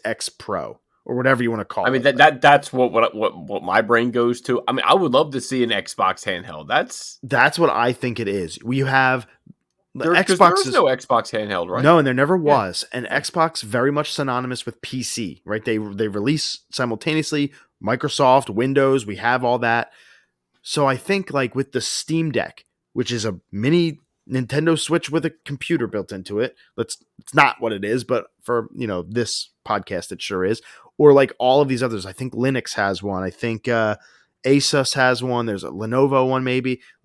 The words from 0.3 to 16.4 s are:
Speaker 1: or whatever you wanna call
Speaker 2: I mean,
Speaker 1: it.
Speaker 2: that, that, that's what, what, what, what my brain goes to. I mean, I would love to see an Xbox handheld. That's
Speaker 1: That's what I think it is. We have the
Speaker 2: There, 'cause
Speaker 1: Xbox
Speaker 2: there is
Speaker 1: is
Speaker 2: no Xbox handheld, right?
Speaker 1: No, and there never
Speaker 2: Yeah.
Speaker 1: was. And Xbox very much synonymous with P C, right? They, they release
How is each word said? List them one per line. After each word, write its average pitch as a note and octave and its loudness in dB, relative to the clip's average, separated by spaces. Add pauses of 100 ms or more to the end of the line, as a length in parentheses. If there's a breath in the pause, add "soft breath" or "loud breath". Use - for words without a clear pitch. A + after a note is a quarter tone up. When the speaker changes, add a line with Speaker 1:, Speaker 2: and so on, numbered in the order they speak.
Speaker 1:
or - -6
whatever B2+ 2
you A#2 0
wanna G#2+ -4
call G2+ -2
Speaker 2:
I B2 2
mean, C3 2
Speaker 1:
it. - -6
Speaker 2:
that, C3+ 4
that, D3 6
that's C#3+ 6
what, B2+ 2
what, A2+ 2
what, G#2+ -2
what F#2 -8
my F2+ 2
brain A#2 2
goes A#2+ 0
to. B2 -2
I A#2+ -2
mean, C3 0
I D3+ 6
would E3 2
love D3 4
to C3+ -6
see C3 -2
an A#2 0
Xbox G2 -4
handheld. D#2+ -8
That's - -4
Speaker 1:
That's C3 2
what E3 2
I A#2+ 0
think A#2 -6
it A2+ -4
is. F#2+ -6
We C3 -2
have C3 0 (640 soft breath)
the C3 -2
Speaker 2:
There, F3 4 (100)
'cause F#3+ 2
Speaker 1:
Xbox - -2
Speaker 2:
there F3+ 8
is F#4+ 0
Speaker 1:
is C3 -4
Speaker 2:
no C#4 4
Xbox B2+ 0
handheld, G2+ -4
right? A#2 -2
Speaker 1:
No, E3 8
and C#3 4
there C3 0
never C#3+ 2
Speaker 2:
Yeah. E3+ -2
Speaker 1:
was. A#2+ 2
And B2 -6
Xbox D#3+ -2
very B2 0
much D3 -4
synonymous B2+ -4
with - -14
P B2+ -8
C, G2 -8
right? G#2+ -6
They, A2 0
they G#2+ -4
release A2 -2 (100)